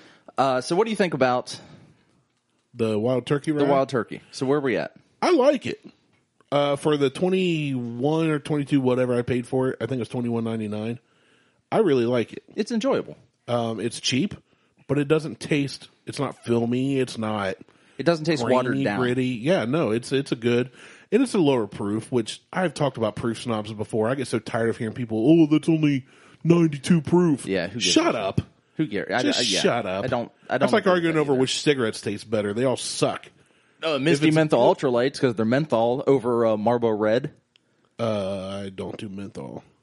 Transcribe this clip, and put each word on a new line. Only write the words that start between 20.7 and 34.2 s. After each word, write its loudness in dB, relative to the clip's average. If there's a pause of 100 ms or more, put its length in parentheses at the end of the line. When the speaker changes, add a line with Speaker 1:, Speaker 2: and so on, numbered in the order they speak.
Speaker 2:
and 4
it's -2
a 0
lower 2
proof, -6
which -2 (120)
I've -2
talked -2
about -2
proof -4
snobs -4
before. -2
I 0
get -6
so -2
tired -2
of -2
hearing -6
people, -6
"Oh, 8
that's 2
only 2 (380)
ninety-two 4
proof." 2
Speaker 1:
Yeah, 0
who -12
gives 0
Speaker 2:
Shut 2
Speaker 1:
a -2
Speaker 2:
up. -2 (340)
Speaker 1:
Who 0
cares? -6
I, 0
Speaker 2:
Just 0
Speaker 1:
I, 0
yeah. 0
Speaker 2:
shut 0
up. -4
Speaker 1:
I -4
don't, -4 (180)
I -2
don't 0
Speaker 2:
That's 4
like 4
Speaker 1:
agree 4
with 6
Speaker 2:
arguing 0
Speaker 1:
that 4
Speaker 2:
over 0
Speaker 1:
either. 2
Speaker 2:
which 0
cigarettes 0
taste -8
better. -2
They -2
all 0
suck. -4 (580)
Speaker 1:
Oh, 0
Misty 2